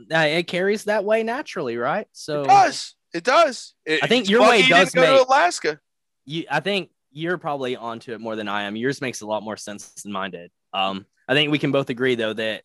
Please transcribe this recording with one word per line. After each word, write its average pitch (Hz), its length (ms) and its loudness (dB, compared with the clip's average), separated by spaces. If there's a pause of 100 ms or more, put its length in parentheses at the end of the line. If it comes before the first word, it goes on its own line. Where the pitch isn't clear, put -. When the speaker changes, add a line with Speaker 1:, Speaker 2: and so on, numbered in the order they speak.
(140)
Speaker 1:
Uh, 160 60 2
it 160 280 2
carries 196 380 -2
that 208 180 -2
way 220 200 0
naturally, 202 520 -6
right? 143 380 -4
So 147 300 -6
Speaker 2:
It 139 40 -2
does. 381 480 4 (180)
It 170 120 -8
does. 277 480 2 (120)
It, 156 180 0
Speaker 1:
I 170 40 -2
think 240 160 2
Speaker 2:
it's 190 60 -2
Speaker 1:
your 214 120 4
Speaker 2:
lucky 220 100 8
Speaker 1:
way 220 100 6
Speaker 2:
he 262 80 4
Speaker 1:
does 180 240 6
Speaker 2:
didn't 254 120 6
go - 80 4
to 269 60 8
Speaker 1:
make 254 80 4
Speaker 2:
Alaska. 269 520 2 (460)
Speaker 1:
You, 156 240 -6
I 147 120 -2
think 190 280 -4 (220)
you're 165 260 -6
probably 139 380 -6
onto 113 380 -12
it 107 80 -12
more 110 160 -8
than 107 100 -6
I 101 160 -2
am. 101 140 -6
Yours 131 240 -4
makes 123 200 -8
a 104 60 -16
lot 107 160 -4
more 107 140 -8
sense 101 320 -16 (140)
than 104 100 -12
mine 95 180 -6
did. 87 200 -18 (220)
Um, 95 320 -4 (220)
I 131 60 0
think 147 180 2
we 151 80 0
can 143 140 -2
both 139 160 0
agree, 127 260 0
though, 110 180 -2
that, 110 320 -6